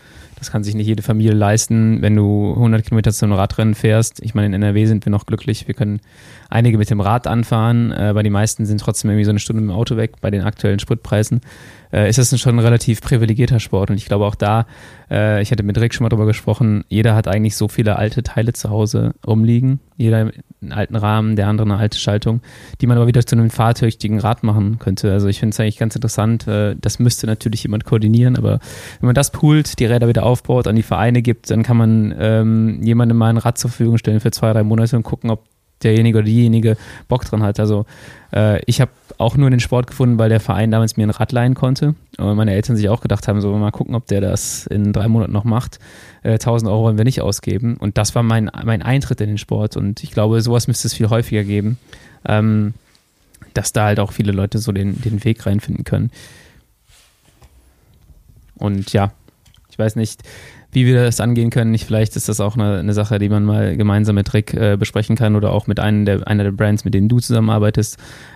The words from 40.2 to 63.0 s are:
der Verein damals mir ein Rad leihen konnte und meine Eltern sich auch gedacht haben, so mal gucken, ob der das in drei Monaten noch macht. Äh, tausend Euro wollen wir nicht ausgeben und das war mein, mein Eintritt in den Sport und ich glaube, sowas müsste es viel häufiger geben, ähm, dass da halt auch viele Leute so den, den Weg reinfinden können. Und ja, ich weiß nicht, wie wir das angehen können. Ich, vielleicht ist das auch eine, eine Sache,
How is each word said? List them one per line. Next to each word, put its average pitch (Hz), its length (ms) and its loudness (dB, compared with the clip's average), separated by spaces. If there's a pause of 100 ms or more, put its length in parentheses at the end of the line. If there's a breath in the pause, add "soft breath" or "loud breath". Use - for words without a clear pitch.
der 113 100 2
Verein 107 300 -2
damals 110 260 0
mir 110 100 2
ein 107 40 0
Rad 110 200 -4
leihen 123 240 0
konnte 135 400 0 (220)
und 104 200 -2
meine 107 180 0
Eltern 107 220 0
sich 104 120 0
auch - 140 -2
gedacht - 260 -4
haben, 104 140 0
so 101 160 -2
mal 104 120 0
gucken, - 240 -6
ob 117 120 -6
der 101 160 -2
das - 440 -4
in 104 280 0
drei 107 140 0
Monaten 113 240 0
noch 107 120 -2
macht. 117 360 -4 (420 loud breath)
Äh, 110 160 0
tausend 117 320 0
Euro 110 140 2
wollen 110 120 2
wir 110 80 2
nicht 127 160 0
ausgeben 101 560 -4
und - 220 -4
das 104 160 -2
war 120 80 0
mein, 113 280 0 (140)
mein 113 180 0
Eintritt 131 380 -2
in 104 80 -4
den 104 100 -4
Sport 107 380 -4
und 101 260 -4
ich - 100 -14
glaube, 110 280 2
sowas 117 280 0
müsste 120 180 -2
es 113 80 -6
viel 110 160 0
häufiger 113 340 0
geben, 104 320 -2 (480 loud breath)
ähm, 107 480 0 (800)
dass - 200 -4
da 107 120 0
halt 104 160 2
auch 101 120 -2
viele 101 200 -2
Leute 98 260 -2
so 107 140 -4
den, 98 300 -4
den 104 220 -4
Weg 110 200 -2
reinfinden - 400 -4
können. 104 260 -2 (2500 loud breath)
Und 101 360 -4
ja, 101 200 2 (580)
ich - 80 -12
weiß 110 180 -2
nicht, 113 260 -4 (500 loud breath)
wie 127 140 2
wir 123 180 4
das 117 160 0
angehen 117 300 0
können. 113 240 0
Ich, 110 100 -2
vielleicht 110 320 0
ist - 120 -6
das 107 120 -2
auch 104 160 -2
eine, 104 220 0
eine 98 160 -2
Sache, 104 260 0